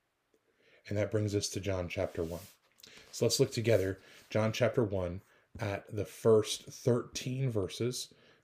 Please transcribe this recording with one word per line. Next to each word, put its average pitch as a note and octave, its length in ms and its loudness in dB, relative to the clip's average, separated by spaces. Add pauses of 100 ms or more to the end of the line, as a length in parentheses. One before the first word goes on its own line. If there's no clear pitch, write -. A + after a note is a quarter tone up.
(880)
And G2+ 80 -4
that G2+ 140 0
brings G#2 240 0
us G2+ 160 0
to G#2 100 -6
John F#2 280 -2
chapter - 340 -4
one. E2+ 240 -8 (640)
So - 140 -2
let's A#2 160 2
look C3+ 100 4
together, G#2 500 2 (300)
John A2 220 2
chapter A#2+ 320 2
one, F#2+ 380 -2 (360)
at G2+ 340 -6
the G2+ 120 -2
first - 640 4
thirteen B2+ 840 -2
verses A2 640 -4 (300)